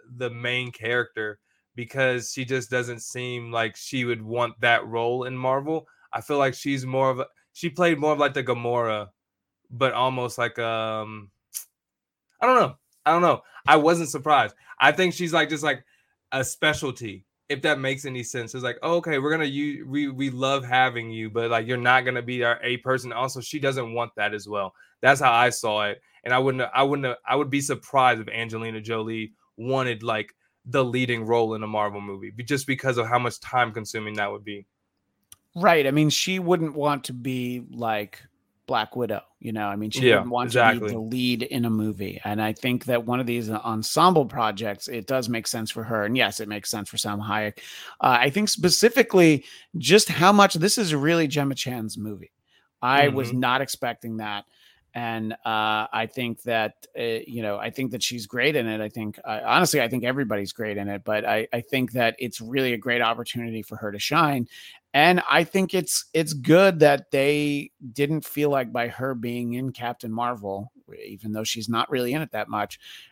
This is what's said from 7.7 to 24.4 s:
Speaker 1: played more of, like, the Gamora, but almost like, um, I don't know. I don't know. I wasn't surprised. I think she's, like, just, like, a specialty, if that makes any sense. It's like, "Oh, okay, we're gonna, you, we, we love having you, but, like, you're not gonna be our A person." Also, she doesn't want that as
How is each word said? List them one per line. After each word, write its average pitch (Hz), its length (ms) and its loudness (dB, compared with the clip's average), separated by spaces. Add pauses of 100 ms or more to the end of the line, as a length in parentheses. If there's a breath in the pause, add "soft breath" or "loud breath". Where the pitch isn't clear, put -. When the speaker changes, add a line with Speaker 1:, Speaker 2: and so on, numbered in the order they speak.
Speaker 1:
played 170 300 2
more 151 120 2
of, 147 60 0
like, 143 160 2
the 139 80 -2
Gamora, 120 680 -2 (600)
but 123 220 0
almost 123 460 -2
like, 117 200 -2
um, 110 720 -4 (1080)
I 226 60 2
don't 254 140 6
know. 135 160 0 (300)
I 151 60 6
don't 175 100 4
know. 151 200 4 (220 loud breath)
I 147 120 8
wasn't 165 320 4
surprised. 139 480 2 (240 loud breath)
I 143 100 8
think 175 240 2
she's, 175 180 -4
like, 156 180 2
just, 147 120 -4
like, 139 220 -2 (480)
a 131 100 0
specialty, 123 840 -4 (220)
if 135 140 -6
that 151 160 2
makes 135 260 -4
any 127 180 -8
sense. 117 320 -8
It's 127 100 -8
like, 123 180 -4
"Oh, 170 140 2
okay, 165 220 0
we're 143 120 0
gonna, 160 140 0
you, 143 420 -6
we, 143 220 -2
we 135 220 -4
love 135 340 -2
having 123 460 0
you, 110 200 -8
but, 117 200 -2
like, 113 160 0
you're 123 120 -2
not 123 260 4
gonna 127 180 -2
be 123 220 -4
our 117 180 2
A 123 160 -2
person." 123 340 -2
Also, 131 280 -4
she 151 180 -8
doesn't 131 360 -2
want 117 220 -4
that 104 180 -2
as 101 120 -8